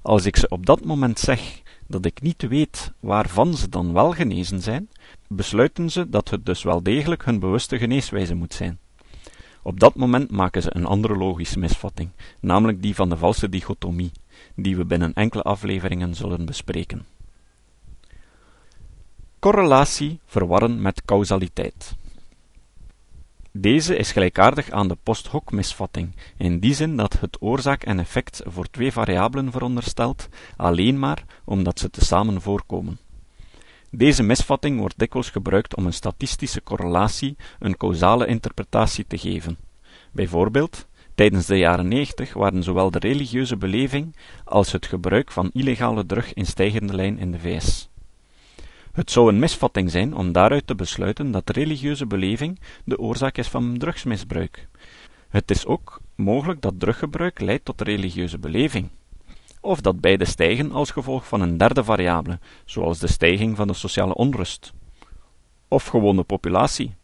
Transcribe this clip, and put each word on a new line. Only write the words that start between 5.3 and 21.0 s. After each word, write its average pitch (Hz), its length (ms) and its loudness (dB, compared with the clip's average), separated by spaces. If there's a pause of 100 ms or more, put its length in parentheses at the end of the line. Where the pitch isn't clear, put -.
ze 180 180 -4
dat 104 200 0
het - 160 -4
dus 90 180 -2
wel 87 200 0
degelijk 143 420 0
hun 113 140 2
bewuste 95 380 0
geneeswijze 113 580 0
moet 85 180 -6
zijn. 90 260 -6 (840)
Op 92 180 -8
dat 117 160 8
moment 127 360 2
maken 95 300 0
ze 85 140 -2
een 85 100 0
andere 104 320 2
logische 92 420 -2
misvatting, 87 500 -2 (300)
namelijk 98 420 4
die 101 140 -2
van 92 140 2
de 85 80 0
valse 95 320 2
dichotomie, 90 640 -4 (440)
die 95 220 0
we 87 80 0
binnen 85 280 0
enkele 107 300 0
afleveringen 92 720 -2
zullen 87 300 -4
bespreken. - 600 -8 (2250)
Correlatie 156 880 4
verwarren 104 560 2
met 98 240 -2